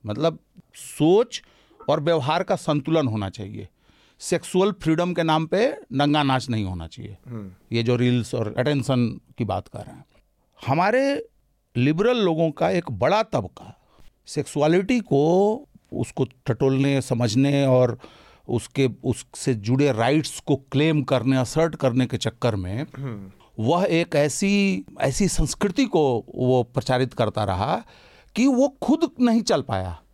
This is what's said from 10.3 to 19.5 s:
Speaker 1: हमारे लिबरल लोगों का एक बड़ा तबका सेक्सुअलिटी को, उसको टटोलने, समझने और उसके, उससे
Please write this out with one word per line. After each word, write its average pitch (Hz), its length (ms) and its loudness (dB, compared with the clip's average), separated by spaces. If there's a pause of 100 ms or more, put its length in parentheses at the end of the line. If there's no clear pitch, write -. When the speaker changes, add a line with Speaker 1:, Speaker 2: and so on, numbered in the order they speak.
Speaker 1:
हमारे 240 640 2 (480)
लिबरल 160 400 2
लोगों 165 340 2
का 170 200 -2
एक 180 200 0
बड़ा 147 320 2
तबका - 580 -6 (460)
सेक्सुअलिटी 175 760 0
को, 185 540 2 (380)
उसको - 320 -4
टटोलने, 135 760 0
समझने 135 680 2
और 127 320 4 (500)
उसके, 123 400 0 (160)
उससे - 500 -4